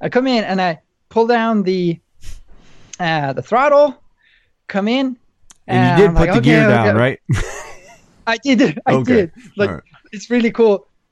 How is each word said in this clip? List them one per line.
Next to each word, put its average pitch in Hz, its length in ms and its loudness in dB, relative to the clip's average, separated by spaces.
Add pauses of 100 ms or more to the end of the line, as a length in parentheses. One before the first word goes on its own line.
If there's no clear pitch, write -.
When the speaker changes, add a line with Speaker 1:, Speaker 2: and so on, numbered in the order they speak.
Speaker 1:
I 160 80 -6
come 262 180 0
in 233 160 0
and 185 180 -4
I 170 180 -4 (300)
pull 226 180 0
down 226 360 0
the, 180 360 -2 (1000)
uh, 156 340 -2
the 135 80 -6
throttle, 285 600 2 (680)
come 202 220 -4
in, 254 280 -2 (500)
Speaker 2:
And 190 180 0
you 175 40 2
Speaker 1:
and 175 80 2
Speaker 2:
did 202 120 6
Speaker 1:
I'm 170 60 -2
Speaker 2:
put 160 60 4
Speaker 1:
like, 170 120 0
Speaker 2:
the - 60 2
Speaker 1:
"Okay, - 100 2
Speaker 2:
gear 156 160 4
Speaker 1:
okay." 123 80 4
Speaker 2:
down, 107 220 2
right? 123 240 0 (540)
<laughs> - 540 -18
Speaker 1:
I 226 100 -2
did. 226 460 0
<laughs> - 20 -20
I - 80 0
Speaker 2:
Okay. 254 200 0
Speaker 1:
did. 185 180 0 (260)
Like, 196 120 -2
Speaker 2:
All 82 60 -10
right. - 80 -16 (280)
Speaker 1:
It's 202 180 -18
really 233 220 0
cool. 214 360 0 (240)